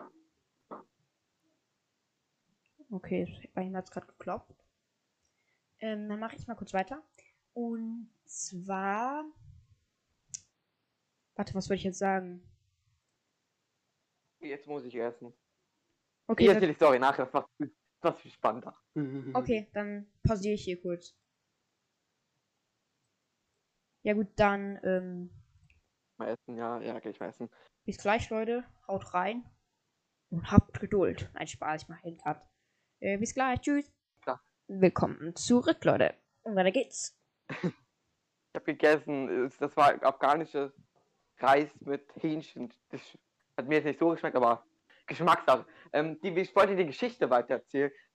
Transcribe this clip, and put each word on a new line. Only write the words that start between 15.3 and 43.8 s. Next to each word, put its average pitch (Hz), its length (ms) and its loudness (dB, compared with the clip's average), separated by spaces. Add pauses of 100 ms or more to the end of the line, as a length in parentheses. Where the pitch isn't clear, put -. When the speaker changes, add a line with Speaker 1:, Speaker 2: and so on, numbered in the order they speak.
Speaker 1:
Okay, 226 200 4
Speaker 2:
Ich - 20 10
Speaker 1:
dann 196 80 10
Speaker 2:
erzähl 190 140 4
die 147 60 -2
Story 143 220 6
nachher, 131 280 2
das - 80 -8
macht 139 140 -2 (100)
viel, 147 180 -8 (260)
das 165 100 0
macht - 100 -6
viel - 100 -20
spannender. - 440 -2 (600)
Speaker 1:
Okay, 247 380 -2
dann 208 380 -8 (120)
pausiere 208 320 0
ich - 80 -6
hier 180 180 -6
kurz. 175 340 -8 (2750)
Ja 208 140 2
gut, 208 120 -2 (100)
dann, 202 460 2
ähm, 180 460 -2 (880)
Speaker 2:
Mal 113 120 -6
essen, 117 280 -8
ja, 117 240 -6
ja, 113 180 -8
geh 110 100 -12
ich 98 100 -12
mal 90 100 -8
essen. - 200 -12 (360)
Speaker 1:
bis 202 140 -8
gleich, 220 320 -2
Leute. 226 320 -4 (240)
Haut 196 260 -6
rein. 208 300 -2 (880)
Und 170 200 -6
habt - 280 6
Geduld. 190 540 0
Nein, - 140 -8
Spaß, - 360 -6
ich - 60 -20
mach 165 140 -16
einen 170 140 -14
Cut. - 240 -6 (600)
Äh, 196 160 0
bis 226 160 -4
gleich, 262 280 0
tschüss. 285 280 0 (380)
Speaker 2:
Ja. 127 140 -4 (260)
Speaker 1:
Willkommen 175 680 2
zurück, - 500 2
Leute. 113 280 4 (300)
Und 220 120 -4
weiter 185 160 4
geht's. - 460 -4 (320)
Speaker 2:
<laughs> - 360 -6 (640)
Ich - 40 -8
hab 151 100 -10
gegessen, 139 800 2
es, 139 140 -8
das 143 180 -4
war 143 260 6
afghanisches 139 680 0 (680)
Reis 143 320 6 (120)
mit 139 200 -6 (140)
Hähnchen. 156 580 -6 (160)
Das 135 100 -12 (560)
hat 127 120 -6
mir 151 80 2
jetzt 147 100 2